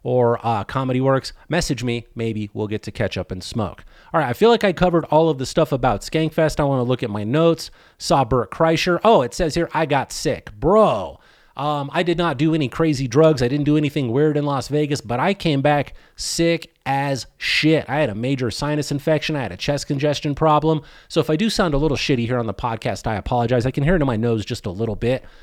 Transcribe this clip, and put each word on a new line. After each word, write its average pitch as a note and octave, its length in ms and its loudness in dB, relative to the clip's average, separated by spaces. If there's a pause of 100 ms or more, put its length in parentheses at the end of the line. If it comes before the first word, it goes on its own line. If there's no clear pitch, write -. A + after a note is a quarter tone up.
or, A#2+ 420 2
uh, A2+ 200 0
Comedy C3 380 -2
Works. C3+ 320 0 (160)
Message D3+ 340 -2
me. A#2+ 320 -4
Maybe G#2+ 380 -4
we'll G#2+ 140 -4
get G#2 160 -6
to G#2 80 -12
catch - 260 -4
up F2+ 140 -6
and F#2 120 -10
smoke. - 400 -6 (300)
All E3 80 2
right, C3 80 0
I A#2+ 40 -2
feel A3 160 4
like A3+ 140 4
I G3 80 4
covered E3+ 340 2
all D#3+ 240 4
of C#3 100 0
the C3 60 -4
stuff D#3 280 0
about B2 280 0
Skankfest. D#3 580 0
I D3+ 40 2
wanna C3+ 200 2
look B2 200 0
at A#2 60 -2
my G#2 160 -4
notes. D#3+ 440 2 (280)
Saw C#3+ 260 2
Bert A#2+ 260 0
Kreischer. E3 540 2
Oh, G#3 200 6
it A#2+ 100 -6
says E3 220 -2
here, E3+ 180 -2
"I D#3+ 120 0
got C3+ 280 -2
sick." - 440 -6
Bro, C3+ 640 2 (380)
um, C#3+ 340 -4
I E3+ 120 0
did E3 140 0
not E3+ 200 0
do D#3 180 2
any C#3+ 140 0
crazy C#3 400 0
drugs. D3 340 4
I A#2+ 60 2
didn't D3 160 -2
do D3 100 4
anything C#3 380 0
weird D3 240 2
in D3 80 -2
Las C#3 240 -4
Vegas, D3 320 -2
but A#2+ 180 -4
I F3+ 140 2
came D3 280 0
back D3 320 0 (220)
sick E3+ 580 -2 (120)
as C#3 420 -2 (100)
shit. - 520 2
I C#3+ 100 0
had C#3+ 100 2
a G2 60 -6
major B2 360 -2
sinus D3+ 420 -2
infection. D#3 420 0
I C3+ 60 -2
had G2 100 -6
a F#2 60 -12
chest C#3+ 300 -4
congestion D3 460 -2
problem. D#3 480 2 (280)
So E3+ 100 -2
if D#3 100 0
I D#3 60 2
do G#3 140 2
sound F3+ 240 0
a C#3 40 2
little C#3+ 200 0
shitty B2 280 0
here B2 140 -2
on A2+ 80 -2
the G2+ 60 -4
podcast, A2+ 520 -6
I A2+ 100 -2
apologize. A#2+ 500 0
I C3 60 -2
can C#3+ 120 -2
hear F3 140 4
it D3+ 40 2
in C#3 60 0
my A#2+ 80 0
nose A2+ 300 0
just - 200 -8
a G2 60 -6
little G#2 240 -4
bit, A#2+ 300 -2 (180)